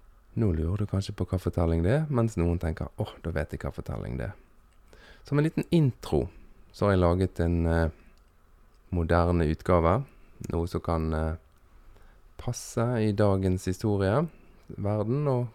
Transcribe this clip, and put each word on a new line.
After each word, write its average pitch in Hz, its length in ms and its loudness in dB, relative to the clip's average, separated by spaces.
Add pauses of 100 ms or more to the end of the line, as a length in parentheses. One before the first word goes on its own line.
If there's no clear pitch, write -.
(380)
Nå 107 180 2
lurer 82 220 -2
du 104 80 -2
kanskje 98 260 -2
på - 160 -6
hva 92 100 -2
fortelling 82 460 0
det 95 80 2
er, 151 160 0
mens 117 300 0
noen 87 260 2
tenker, 78 240 -4 (100)
«Åh, - 160 -6 (100)
da 85 80 -4
vet 73 200 -4
jeg - 80 -6
hva 71 160 -8
fortelling 55 400 -8
det 65 160 -6
er.» - 20 -12 (920)
Som 139 120 -2
en 147 60 2
liten 160 260 -2
intro, 123 600 2 (420)
så - 140 -2
har 101 100 4
jeg 90 80 4
laget 90 380 2
en, 85 260 2
eh, 82 220 2 (1000)
moderne 85 600 2
utgave, 87 540 2 (420)
noe 85 200 -2
som - 120 -4
kan, 80 340 -2
eh, 80 220 -2 (1080)
passe - 400 -6
i 113 300 0
dagens 95 540 2
historie, 101 640 0 (480)
verden, 107 520 -2
og 123 280 -2